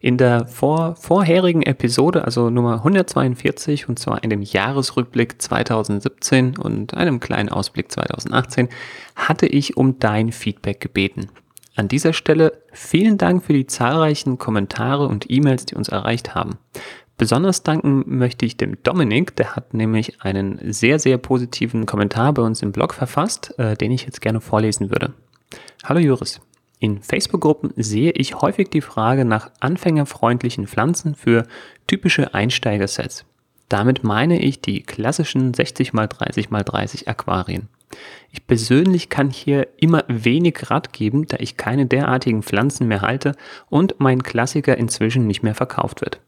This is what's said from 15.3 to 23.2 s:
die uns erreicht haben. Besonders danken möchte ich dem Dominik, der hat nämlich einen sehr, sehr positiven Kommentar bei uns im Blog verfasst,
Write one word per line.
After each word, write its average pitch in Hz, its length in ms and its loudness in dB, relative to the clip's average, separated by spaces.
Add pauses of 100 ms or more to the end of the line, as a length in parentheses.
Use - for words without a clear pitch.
die - 80 -10
uns - 140 -4
erreicht 110 440 -2
haben. - 260 -4 (580)
Besonders 143 480 2
danken 143 420 2
möchte 123 400 0
ich 113 100 -4
dem 101 280 -4
Dominik, 147 500 2
der - 220 -2
hat - 180 -10
nämlich 110 480 0
einen 98 380 -2 (120)
sehr, 131 280 2
sehr 131 180 4
positiven 117 680 -2
Kommentar 113 480 2
bei 127 80 2
uns 113 200 0
im 107 80 -2
Blog 117 240 0
verfasst, - 640 -4